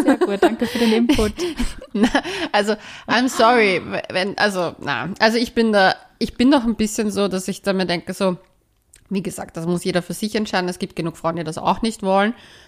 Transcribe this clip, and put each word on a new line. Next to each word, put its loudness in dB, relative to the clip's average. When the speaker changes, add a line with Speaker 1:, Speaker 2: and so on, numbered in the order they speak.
Speaker 1:
Sehr 4
gut, 0
danke 2
für -4
den 4
Input. 2
Speaker 2:
<laughs> -6
Na, 2
also, 0
I'm 2
sorry, 4
wenn, -2
also, 0
na, -4
also 4
ich -2
bin 2
da, 4
ich -6
bin 4
doch 4
ein -2
bisschen -2
so, 0
dass -4
ich -8
da 0
mir 0
denke, -4
so, -2
wie -2
gesagt, -10
das -8
muss -2
jeder -2
für -8
sich -4
entscheiden. -2
Es -8
gibt -8
genug -6
Frauen, -2
die -6
das -8
auch -2
nicht -4
wollen, 2